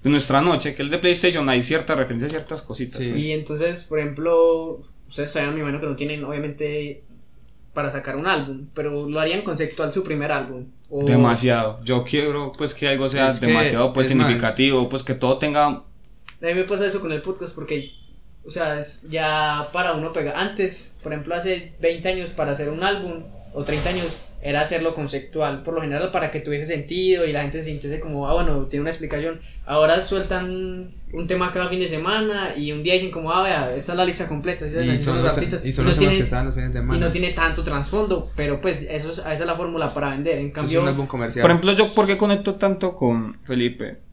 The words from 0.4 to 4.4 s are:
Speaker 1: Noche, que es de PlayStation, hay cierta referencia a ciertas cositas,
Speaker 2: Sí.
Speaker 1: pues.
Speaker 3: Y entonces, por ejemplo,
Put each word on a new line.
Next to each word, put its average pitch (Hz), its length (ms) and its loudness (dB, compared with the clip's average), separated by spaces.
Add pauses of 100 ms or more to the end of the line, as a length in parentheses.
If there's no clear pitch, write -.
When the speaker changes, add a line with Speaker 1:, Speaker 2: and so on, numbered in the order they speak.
Speaker 1:
Noche, 151 340 2
que 139 80 -6
es 143 80 -4
de 170 60 0
PlayStation, 170 500 2
hay 127 160 4
cierta 156 320 0
referencia 127 320 -2
a - 20 -4
ciertas 156 320 -8
cositas, 127 400 -8
Speaker 2:
Sí. 120 100 -2
Speaker 1:
pues. 147 120 0
Speaker 3:
Y 156 80 -2
entonces, 156 540 -2
por 156 140 -2
ejemplo, 165 840 2 (260)